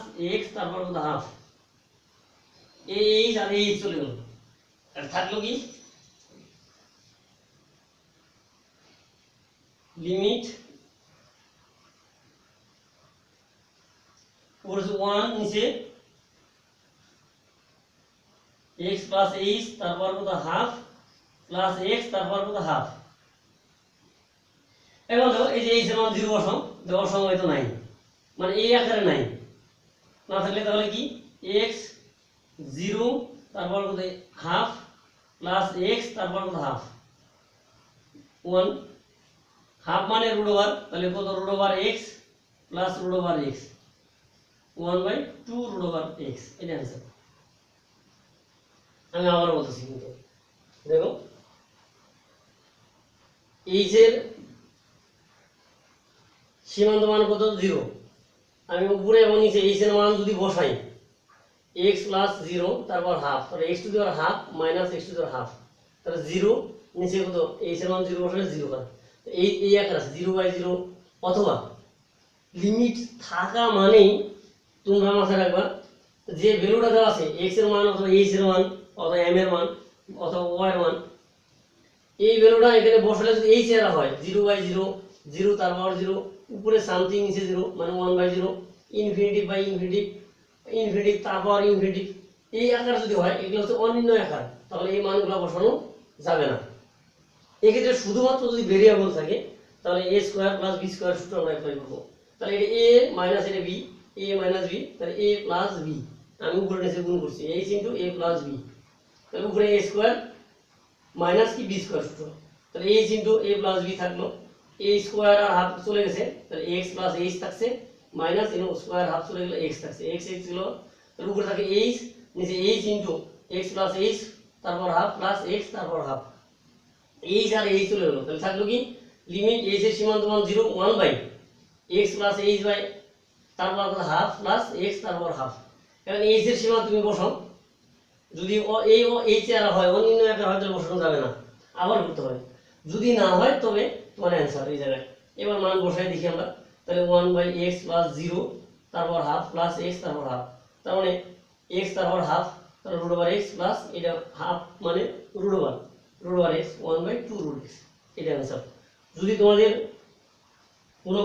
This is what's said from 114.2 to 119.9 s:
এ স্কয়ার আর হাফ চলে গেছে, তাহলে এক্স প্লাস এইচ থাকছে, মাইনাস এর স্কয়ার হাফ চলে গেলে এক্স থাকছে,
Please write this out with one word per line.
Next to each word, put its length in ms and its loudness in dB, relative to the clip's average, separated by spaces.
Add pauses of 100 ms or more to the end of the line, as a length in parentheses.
এ 100 0 (160)
স্কয়ার 300 4 (100)
আর 120 2
হাফ 120 0 (160)
চলে 180 0
গেছে, 180 -2 (240)
তাহলে 180 -8 (100)
এক্স 200 -6
প্লাস 180 -2 (100)
এইচ 200 -2
থাকছে, 240 -4 (540)
মাইনাস 360 0
এর 60 -2 (200)
স্কয়ার 280 -2
হাফ 180 -2
চলে 160 -8
গেলে 200 -6
এক্স 200 -6
থাকছে, 180 -14 (100)